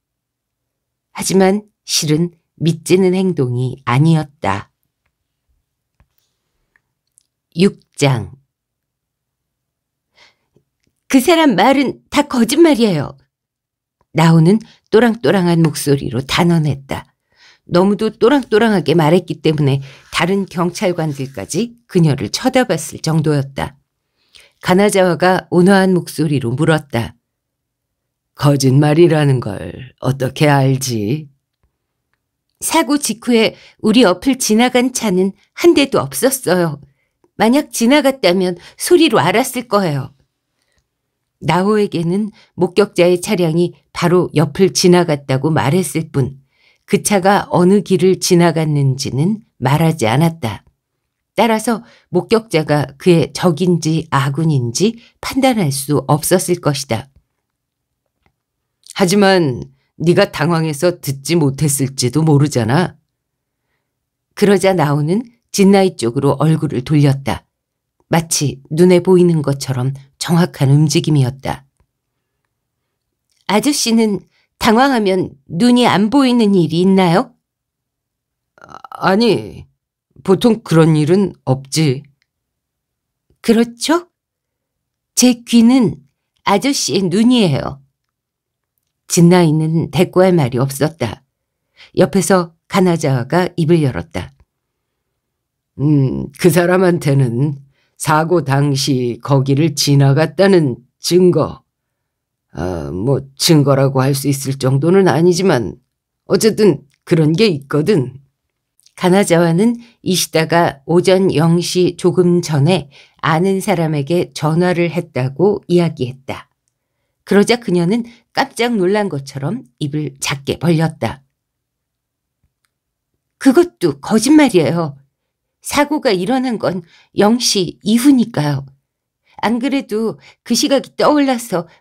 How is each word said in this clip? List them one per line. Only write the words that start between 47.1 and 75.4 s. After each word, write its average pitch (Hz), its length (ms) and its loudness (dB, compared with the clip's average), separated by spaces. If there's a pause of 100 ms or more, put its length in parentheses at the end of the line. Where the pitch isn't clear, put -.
어느 185 320 4
길을 185 360 0
지나갔는지는 160 1200 0 (160)
말하지 151 500 0
않았다. 143 560 -2 (720)
따라서 220 480 -2 (240)
목격자가 156 920 -2
그의 165 340 2
적인지 165 800 -2
아군인지 143 880 -2 (220)
판단할 247 500 -2
수 139 380 -4
없었을 170 480 0
것이다. 139 520 -6 (1900)
하지만 185 680 2 (360)
네가 170 340 2
당황해서 160 680 -2
듣지 147 360 -6
못했을지도 139 880 -2
모르잖아. 143 720 0 (1400)
그러자 190 380 2
나오는 151 500 0 (300)
진나이 190 440 4
쪽으로 131 440 -2
얼굴을 156 420 -2
돌렸다. 139 640 0 (640)
마치 165 600 -4
눈에 175 300 4
보이는 175 440 2
것처럼 135 520 -4 (240)
정확한 170 520 0
움직임이었다. 151 960 0 (1800)
아저씨는 220 760 0 (380)
당황하면 214 720 2 (180)